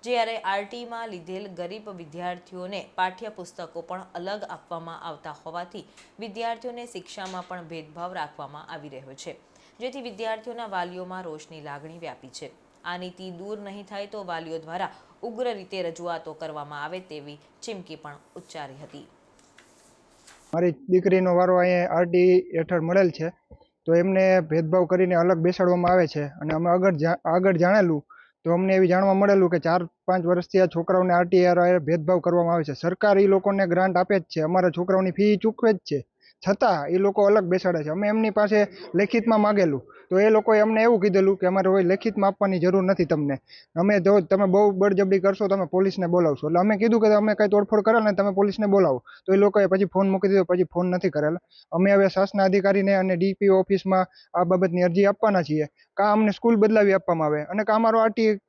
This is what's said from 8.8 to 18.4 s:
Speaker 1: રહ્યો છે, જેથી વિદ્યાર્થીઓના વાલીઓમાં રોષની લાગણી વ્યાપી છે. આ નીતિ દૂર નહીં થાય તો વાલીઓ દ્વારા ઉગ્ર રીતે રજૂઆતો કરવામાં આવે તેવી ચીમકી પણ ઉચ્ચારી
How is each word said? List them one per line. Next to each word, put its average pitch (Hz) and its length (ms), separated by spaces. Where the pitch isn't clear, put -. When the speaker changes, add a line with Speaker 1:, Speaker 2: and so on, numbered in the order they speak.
Speaker 1:
રહ્યો 135 240
છે, - 260
જેથી 254 220
વિદ્યાર્થીઓના 226 680
વાલીઓમાં 185 560
રોષની 156 380
લાગણી 147 380
વ્યાપી 139 280
છે. 131 240
આ 175 120
નીતિ 185 340
દૂર 202 280
નહીં 202 260
થાય 202 220
તો 208 160
વાલીઓ 165 340
દ્વારા 165 320
ઉગ્ર 233 300
રીતે 190 280
રજૂઆતો 165 520
કરવામાં 151 500
આવે 170 160
તેવી 147 380
ચીમકી 185 340
પણ 147 220
ઉચ્ચારી 147 480